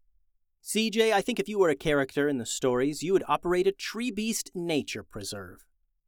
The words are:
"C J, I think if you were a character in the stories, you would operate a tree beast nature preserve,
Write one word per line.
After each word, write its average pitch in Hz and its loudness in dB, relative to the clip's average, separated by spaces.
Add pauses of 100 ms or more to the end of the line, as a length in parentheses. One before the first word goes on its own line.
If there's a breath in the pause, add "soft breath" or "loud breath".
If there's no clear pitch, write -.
(600)
"C 220 -2
J, 220 4
I 196 4
think 233 -2
if 196 -2
you 208 -6
were 180 6
a 143 2
character 143 0
in 143 0
the 113 -4
stories, 135 0
you 175 0
would 180 4
operate 180 0
a 190 4
tree 233 -6
beast 214 -4
nature 156 -2
preserve, 95 -12 (420)